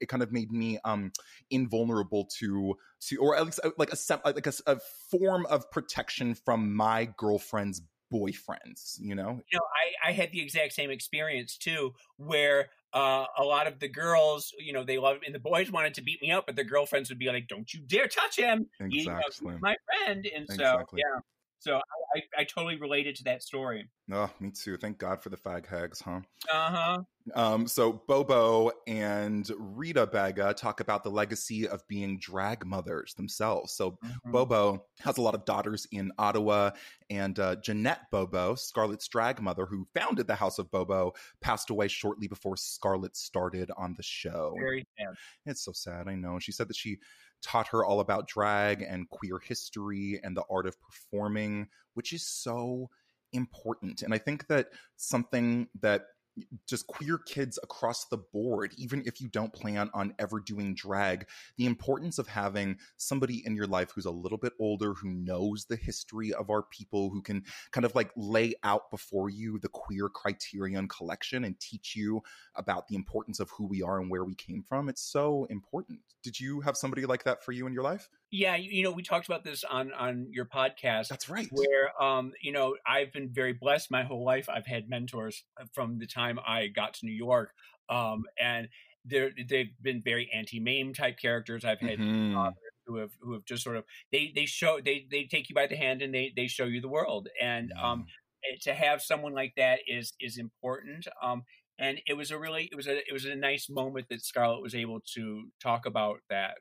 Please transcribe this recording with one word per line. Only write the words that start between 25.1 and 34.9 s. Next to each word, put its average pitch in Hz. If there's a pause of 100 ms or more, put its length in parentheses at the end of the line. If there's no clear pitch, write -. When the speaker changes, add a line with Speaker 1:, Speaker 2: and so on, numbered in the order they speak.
Speaker 1:
for 101
the 95
fag 87
hags, 87
huh? 92 (320)
Speaker 2:
Uh-huh. 165 (380)
Speaker 1:
Um, 113
so 113
Bobo 117 (140)
and 104
Rita 120
Baga 98
talk 110
about 104
the 107
legacy 107
of 101
being 98
drag 98
mothers 87
themselves. 107
So 92
Speaker 2:
Mm-hmm. 120
Speaker 1:
Bobo 110 (140)